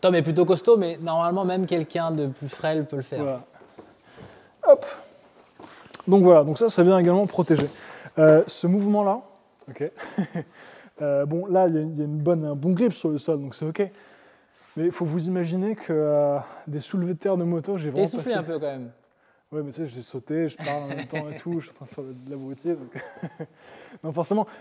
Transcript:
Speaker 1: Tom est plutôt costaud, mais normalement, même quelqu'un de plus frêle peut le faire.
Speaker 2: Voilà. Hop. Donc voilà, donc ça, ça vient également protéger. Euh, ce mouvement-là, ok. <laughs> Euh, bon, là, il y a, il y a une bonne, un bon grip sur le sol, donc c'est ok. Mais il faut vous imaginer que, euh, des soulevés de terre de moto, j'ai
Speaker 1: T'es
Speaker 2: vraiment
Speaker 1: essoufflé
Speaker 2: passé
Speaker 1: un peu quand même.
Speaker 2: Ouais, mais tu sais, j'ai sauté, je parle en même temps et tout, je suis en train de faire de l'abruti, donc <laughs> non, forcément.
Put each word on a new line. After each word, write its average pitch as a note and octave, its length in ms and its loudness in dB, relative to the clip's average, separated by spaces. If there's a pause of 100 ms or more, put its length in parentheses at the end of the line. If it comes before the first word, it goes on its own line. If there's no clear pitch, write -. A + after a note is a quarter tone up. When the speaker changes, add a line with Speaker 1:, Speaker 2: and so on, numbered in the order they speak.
Speaker 1:
Tom F3+ 140 4
est E3 80 4
plutôt D#3+ 220 2
costaud, G3 320 4
mais E3+ 240 -2
normalement, E3+ 440 0
même F#3 220 0
quelqu'un E3 440 -2
de D3+ 160 -2
plus C3+ 220 -8
frêle D#3 360 -4
peut C#3+ 120 -10
le C3+ 60 -6
faire. C#3 200 -8
Speaker 2:
Voilà. C3 180 -4 (1300)
Hop. C#5 180 8 (1200)
Donc F#3+ 140 8
voilà, F3 220 10
donc D3 140 -2
ça, A#3 100 2
ça F#3 140 2
vient F#3 160 6
également F3+ 280 4
protéger. D#3 420 0 (500)
Euh, D#3 280 8
ce - 200 -6
mouvement-là, G3+ 540 2 (480)
ok. C#3+ 220 -8 (280)
<laughs> E3 260 -6 (580)
Euh, C#3+ 240 0
bon, E3+ 180 -4
là, F#3 240 4
il E3 60 0
y D#3 40 2
a, D#3 40 0
il D#3 160 -6
y - 20 -4
a D3+ 40 -2
une D3 120 -4
bonne, D#3+ 300 0
un D3 80 -4
bon C#3+ 160 -2
grip F#3 240 2
sur - 160 -4
le D3+ 80 -2
sol, D#3 200 -2
donc C#3 160 -10
c'est D#3 120 -8
ok. F3 200 -2 (920)
Mais D#3+ 80 0
il F3 40 2
faut F3 140 -6
vous D#3+ 220 -4
imaginer F#3 500 -2
que, - 160 -8
euh, D3 460 2 (280)
des D3 140 -8
soulevés F3+ 320 -4
de D#3+ 60 -6
terre G3 180 -2
de F3 80 -2
moto, E3+ 320 -2
j'ai D3+ 140 -6
Speaker 1:
T'es C3 100 -2
Speaker 2:
vraiment G3 60 4
Speaker 1:
essoufflé A#3+ 260 -6
Speaker 2:
passé G#3+ 40 -2
Speaker 1:
un F#3 60 -4
peu D#3+ 160 -6
quand D3 80 -6
même. B2+ 240 -8 (640)
Speaker 2:
Ouais, D3+ 100 -8
mais C#3+ 100 -10
tu D#3 100 -10
sais, D#3+ 40 -6
j'ai B2 140 -14
sauté, D3+ 480 -6
je - 80 -10
parle D3 280 -6
en - 20 -12
même C#3+ 180 -10
temps D3+ 260 -8
et D#3 60 -14
tout, E3+ 240 -8
je C#3+ 80 -18
suis - 40 -20
en - 20 -20
train - 100 -20
de B2+ 60 -20
faire C#3+ 140 -14
de C3 260 -16
l'abruti, C3+ 380 -10
donc C#3+ 260 -8
<laughs> - 520 -14 (580)
non, D#3+ 100 -6
forcément. G3 320 -2 (140)